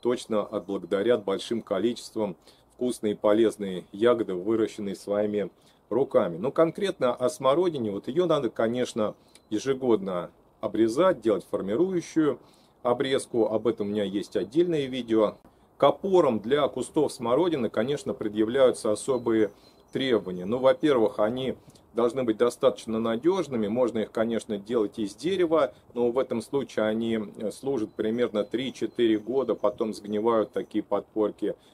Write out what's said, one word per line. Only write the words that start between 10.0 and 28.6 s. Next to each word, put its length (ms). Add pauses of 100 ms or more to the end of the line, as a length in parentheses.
обрезать, 600
делать 300
формирующую 880 (440)
обрезку. 640
Об 200
этом 220
у 20
меня 140
есть 320
отдельное 500
видео. 500 (400)
К 80
опорам 560
для 280
кустов 440
смородины, 560
конечно, 460
предъявляются 800
особые 580 (420)
требования. 520
Ну, 140
во-первых, 600
они 380 (380)
должны 280
быть 140
достаточно 640
надежными. 640
Можно 340
их, 120
конечно, 440
делать 440
из 160
дерева, 580 (200)
но 160
в 80
этом 240
случае 420
они, 340 (200)
э, 120
служат 420
примерно 520
три-четыре 720